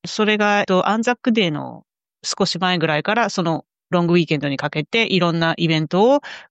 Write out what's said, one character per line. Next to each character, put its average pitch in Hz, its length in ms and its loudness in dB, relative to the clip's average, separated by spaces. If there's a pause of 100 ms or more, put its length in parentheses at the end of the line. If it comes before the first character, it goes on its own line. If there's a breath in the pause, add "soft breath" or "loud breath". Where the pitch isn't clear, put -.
そ - 180 -2
れ 214 140 2
が、 208 220 2
え - 20 0
っ - 60 0
と、 185 200 2
ア 208 100 0
ン 233 40 -2
ザ 247 100 0
ッ 240 60 0
ク 247 160 0
デ 208 160 2
ー - 20 -4
の 131 320 -10 (400)
少 - 220 -2
し 170 140 -6
前 180 180 0
ぐ 165 100 0
ら 151 100 0
い 151 60 -4
か 208 100 -2
ら、 220 160 0
そ 190 140 -4
の 160 220 -2 (240)
ロ 175 140 2
ン 170 40 0
グ 170 60 2
ウ 175 40 6
ィ 170 80 4
ー - 20 -18
ケ 156 100 0
ン - 20 -2
ド 143 100 -2
に 139 80 -4
か 147 120 -6
け 151 140 -4
て、 226 280 0
い 190 80 2
ろ 170 140 2
ん 170 60 -2
な 165 180 0
イ 170 100 0
ベ 160 120 2
ン 156 80 -2
ト 180 160 2
を 277 180 4 (300 loud breath)